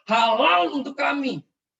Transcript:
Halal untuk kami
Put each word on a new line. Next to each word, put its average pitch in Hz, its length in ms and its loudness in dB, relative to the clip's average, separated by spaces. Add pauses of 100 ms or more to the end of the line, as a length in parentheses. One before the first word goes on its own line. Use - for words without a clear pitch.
Halal 294 640 2
untuk 285 240 -6
kami 277 440 -4 (400)